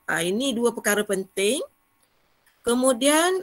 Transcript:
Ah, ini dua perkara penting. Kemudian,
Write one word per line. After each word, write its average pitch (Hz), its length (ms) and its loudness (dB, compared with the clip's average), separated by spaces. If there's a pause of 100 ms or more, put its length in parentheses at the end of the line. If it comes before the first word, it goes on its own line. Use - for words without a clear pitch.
Ah, 165 160 -2
ini 220 320 -2
dua 233 160 0
perkara 208 320 -2
penting. 202 580 -2 (1000)
Kemudian, 269 800 2